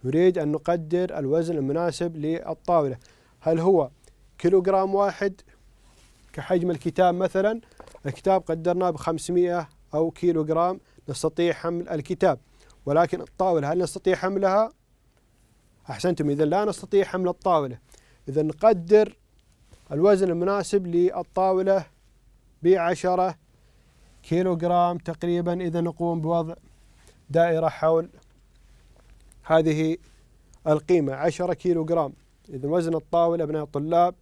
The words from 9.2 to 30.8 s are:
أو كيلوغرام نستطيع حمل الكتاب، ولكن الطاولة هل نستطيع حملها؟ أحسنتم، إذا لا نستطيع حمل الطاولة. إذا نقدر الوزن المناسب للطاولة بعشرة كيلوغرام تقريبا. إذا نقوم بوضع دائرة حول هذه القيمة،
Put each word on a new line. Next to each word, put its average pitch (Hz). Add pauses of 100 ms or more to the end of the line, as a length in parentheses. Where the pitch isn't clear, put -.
أو 160
كيلوغرام 170 (280)
نستطيع 160
حمل 175
الكتاب، 170 (480)
ولكن 160
الطاولة 160
هل 175
نستطيع 185
حملها؟ 196 (1160)
أحسنتم، 160
إذا 143
لا 180
نستطيع 196
حمل 180
الطاولة. 151 (500)
إذا 143
نقدر 202 (760)
الوزن 190
المناسب 185
للطاولة 185 (760)
بعشرة 180 (880)
كيلوغرام 175
تقريبا. 175
إذا 170
نقوم 170
بوضع 165 (760)
دائرة 160
حول 165 (1300)
هذه 160 (720)
القيمة، 151